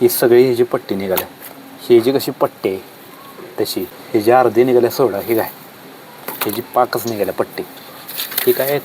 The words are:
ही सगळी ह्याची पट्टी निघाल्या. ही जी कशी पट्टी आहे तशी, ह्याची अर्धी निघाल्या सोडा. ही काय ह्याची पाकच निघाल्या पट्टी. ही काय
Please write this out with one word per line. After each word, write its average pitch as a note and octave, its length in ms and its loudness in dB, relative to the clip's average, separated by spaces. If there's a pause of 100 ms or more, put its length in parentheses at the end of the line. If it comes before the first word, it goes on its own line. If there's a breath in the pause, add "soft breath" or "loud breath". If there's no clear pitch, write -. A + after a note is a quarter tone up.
ही B2 80 4
सगळी B2 360 4
ह्याची B2 180 0
पट्टी A#2+ 320 -4
निघाल्या. F#2+ 320 -4 (560)
ही A#2+ 180 6
जी B2+ 120 0
कशी C3+ 180 -2
पट्टी - 380 -4
आहे F#2+ 120 -4 (800)
तशी, G#2 200 -4 (300)
ह्याची A2 200 2
अर्धी A#2+ 340 4
निघाल्या A#2+ 260 4
सोडा. G#2 280 0
ही A2+ 180 -4
काय G#2+ 140 -2 (920)
ह्याची G#2 180 -6 (140)
पाकच A#2+ 320 0
निघाल्या G2+ 280 -4
पट्टी. - 280 -6 (840)
ही B2 60 2
काय C#3 320 -2